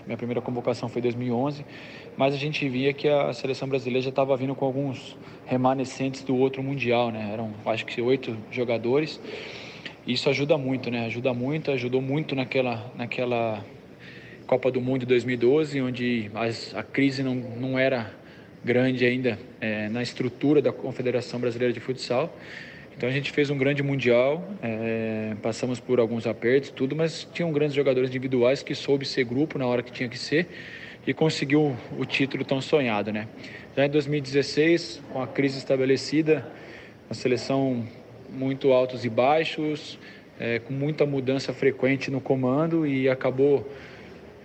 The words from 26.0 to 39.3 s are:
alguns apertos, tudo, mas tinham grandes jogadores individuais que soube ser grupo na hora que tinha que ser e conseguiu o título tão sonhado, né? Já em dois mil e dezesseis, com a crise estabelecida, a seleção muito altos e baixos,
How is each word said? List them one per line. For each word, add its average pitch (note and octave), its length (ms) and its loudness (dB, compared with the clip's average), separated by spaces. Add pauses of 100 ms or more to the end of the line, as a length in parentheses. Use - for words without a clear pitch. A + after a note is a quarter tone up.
alguns A2+ 260 2
apertos, A#2+ 440 2
tudo, C3+ 260 -2
mas D#3+ 340 -4
tinham E3+ 220 -2
grandes D3 240 2
jogadores C3+ 320 4
individuais B2+ 540 2
que - 120 -6
soube C#3 300 0
ser C3 200 0
grupo C3+ 340 -2
na C3 80 0
hora B2 160 2
que - 100 -14
tinha C3 160 -4
que A2+ 100 -10
ser D#3+ 300 0 (580)
e C#3 60 2
conseguiu D3 640 2 (220)
o C3+ 80 -2
título C3+ 360 0
tão C3+ 160 0
sonhado, A2+ 540 0
né? G#2+ 160 -6 (480)
Já C3+ 80 4
em D3 60 4
dois D3 160 2
mil D3 120 0
e C#3+ 40 -2
dezesseis, C#3+ 800 2 (100)
com C3+ 80 -4
a B2 60 -2
crise C#3 320 0
estabelecida, C3+ 920 2 (600)
a - 20 -8
seleção B2+ 720 0 (460)
muito C3+ 420 2
altos B2+ 320 2
e A#2+ 60 0
baixos, D3+ 880 0 (420)